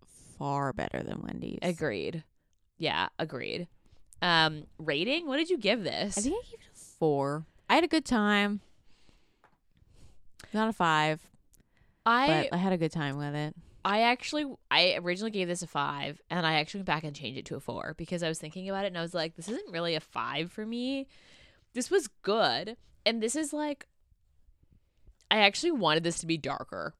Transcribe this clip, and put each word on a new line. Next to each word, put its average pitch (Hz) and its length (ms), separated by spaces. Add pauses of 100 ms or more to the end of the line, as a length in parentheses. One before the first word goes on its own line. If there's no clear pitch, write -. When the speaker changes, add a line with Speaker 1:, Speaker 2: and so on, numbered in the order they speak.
(380)
Speaker 1:
far 139 340
better - 300
than - 200
Wendy's. - 400
Speaker 2:
Agreed. 156 600 (560)
Yeah, 92 300 (100)
agreed. 156 480 (560)
Um, 160 420 (140)
rating? 180 480
What 277 120
did 330 120
you 359 80
give 214 240
this? 165 360
Speaker 1:
I - 20
think 262 160
I 480 140
gave 453 100
it - 140
a - 40
four. 143 680 (220)
I 208 80
had 330 80
a 330 40
good 320 160
time. 208 560 (1900)
Not 220 160
a 220 40
five. 156 540 (800)
Speaker 2:
I 277 460
Speaker 1:
But - 60
I 175 40
had 190 120
a 180 60
good 160 140
time 143 260
with 147 160
it. 151 200 (300)
Speaker 2:
I 202 180
actually, 247 420 (260)
I 170 260
originally 180 340
gave 190 180
this 175 140
a 170 40
five, 143 640
and 170 180
I 160 80
actually 156 260
went 190 80
back 160 160
and 147 120
changed 135 220
it - 80
to - 100
a - 40
four - 360
because 170 260
I 165 60
was 160 100
thinking 180 300
about 196 160
it, 202 40
and 180 100
I 165 40
was 170 120
like, 165 220
"This 165 120
isn't 302 240
really 170 220
a 156 60
five 135 520
for 214 140
me." 254 400 (680)
This 240 180
was 330 180 (140)
good, 190 540 (300)
and 226 160
this 233 140
is, 302 160
like, 294 340 (1400)
I 208 80
actually 208 340
wanted 165 300
this 165 160
to - 80
be 165 100
darker. 139 640